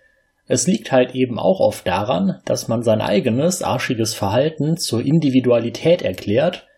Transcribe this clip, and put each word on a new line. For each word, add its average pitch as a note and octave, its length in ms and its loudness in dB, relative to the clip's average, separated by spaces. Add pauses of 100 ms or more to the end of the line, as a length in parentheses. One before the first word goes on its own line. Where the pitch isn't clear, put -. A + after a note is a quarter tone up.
(460)
Es - 220 0
liegt - 240 -2
halt B2+ 240 2
eben B2 240 0
auch F#3+ 220 2
oft - 260 0
daran, D3+ 580 -2
dass - 220 -4
man A2+ 160 -2
sein A2 180 2
eigenes, C3+ 640 0
arschiges A2 500 -2
Verhalten C#3 640 0
zur A#2 260 -2
Individualität C3 1000 2
erklärt A2+ 640 -2 (100)